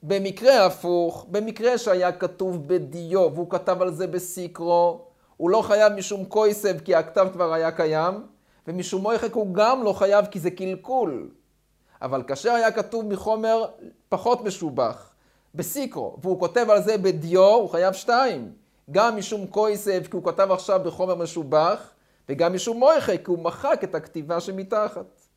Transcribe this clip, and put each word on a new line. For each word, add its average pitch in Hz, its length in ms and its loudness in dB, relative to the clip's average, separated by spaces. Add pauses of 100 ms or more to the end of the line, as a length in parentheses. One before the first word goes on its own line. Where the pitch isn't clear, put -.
במקרה 196 600 4
הפוך, 175 640 0
במקרה 220 460 0
שהיה 180 340 2
כתוב 175 560 -6
בדיו, 170 640 0
והוא 165 160 -6
כתב 180 320 -2
על 185 120 -2
זה 175 140 -6
בסיקרו, 175 920 -2 (360)
הוא 170 120 0
לא 214 120 4
חייב 208 320 4
משום 196 320 -8
כויסב, 208 540 0
כי 180 160 0
הכתב 165 380 2
כבר 170 200 -2
היה 160 180 0
קיים, 165 540 -2 (420)
ומשום 180 340 -6
מויחק 226 320 -2
הוא 214 200 -2
גם 233 300 2
לא 208 100 0
חייב, 202 320 2
כי 202 140 -10
זה 170 120 -2
קלקול. 185 800 -6 (720)
אבל 131 220 -4
כאשר 139 280 -2
היה 226 200 2
כתוב 220 340 -4
מחומר 220 600 0 (440)
פחות 240 340 0
משובח, 139 680 -4 (460)
בסיקרו, 240 640 -8
והוא 185 180 -2
כותב 214 300 0
על 208 140 6
זה 214 140 0
בדיו, 180 460 4
הוא 214 260 6
חייב 185 240 2
שתיים. 196 580 0 (400)
גם 214 260 2
משום 196 300 -8
כויסב, 202 600 -2
כי - 80 -10
הוא 170 80 -4
כתב 175 280 2
עכשיו 185 320 0
בחומר 180 320 -2
משובח, 165 720 0 (400)
וגם 165 240 0
משום 233 240 -4
מויחק, 247 480 4
כי 190 60 -2
הוא 170 80 -2
מחק 170 440 -2
את 185 120 -8
הכתיבה 160 440 -6
שמתחת. 190 840 -6 (160)